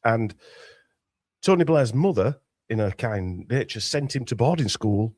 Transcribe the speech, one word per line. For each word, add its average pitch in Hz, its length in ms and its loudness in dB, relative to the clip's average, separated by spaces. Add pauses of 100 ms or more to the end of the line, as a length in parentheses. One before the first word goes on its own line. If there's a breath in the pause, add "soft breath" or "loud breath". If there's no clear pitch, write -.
And 113 320 0 (1040 loud breath)
Tony 185 220 4
Blair's 143 300 2
mother, 135 460 0 (300)
in 110 100 -2
her 104 120 0
kind 92 580 -6
nature, 123 300 -2
sent 139 360 -4
him 127 100 -4
to 120 100 -6
boarding 139 340 2
school 107 480 -2